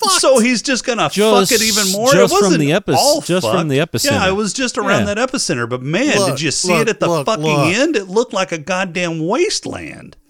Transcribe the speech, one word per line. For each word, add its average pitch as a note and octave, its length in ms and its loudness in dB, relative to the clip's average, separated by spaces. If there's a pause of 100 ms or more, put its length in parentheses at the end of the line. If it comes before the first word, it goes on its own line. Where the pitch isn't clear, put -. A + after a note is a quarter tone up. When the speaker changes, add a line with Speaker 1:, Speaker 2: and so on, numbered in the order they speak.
Speaker 1:
fucked. G4+ 200 2
Speaker 2:
So C4+ 180 4
he's A#3+ 240 2
just C4 220 -4
gonna G#3 260 -2
Speaker 3:
Just, G3+ 400 4
Speaker 2:
fuck A3 100 2
it A3 40 0
even G#3 280 0
more? A#3 200 2
Speaker 3:
just - 200 4
Speaker 2:
It - 20 2
wasn't F#4+ 180 4
Speaker 3:
from C4 80 2
the C#3+ 120 2
epi-, F#3 220 0
Speaker 2:
all C#4+ 260 2
Speaker 3:
just F3+ 240 0
from D3+ 240 0
Speaker 2:
fucked. - 0 -
Speaker 3:
the C3+ 100 0
epicenter. E3+ 340 -2
Speaker 2:
Yeah, G3 160 0
it F#3+ 80 2
was G#3 160 -2
just C4 260 -4
around C4 300 0
Speaker 3:
Yeah. G3+ 80 -4
Speaker 2:
that B3+ 140 -2
epicenter. B2 380 -4
But B2+ 140 -6
man, G3+ 340 0
Speaker 1:
Look, F#3+ 140 2
Speaker 2:
did C3+ 100 -4
you F3 120 -2
see - 200 -4
Speaker 1:
look, D#3+ 100 2
Speaker 2:
it A3+ 60 0
at G#3 120 -4
the E3+ 80 0
Speaker 1:
look, D#3 180 -2
Speaker 2:
fucking D#3 180 -2
Speaker 1:
look. D3+ 300 2
Speaker 2:
end? C#4 220 0
It G3 80 -2
looked G#3+ 280 -2
like F#3 200 -2
a E3 60 -4
goddamn E3+ 680 -4
wasteland. - 880 -6 (140)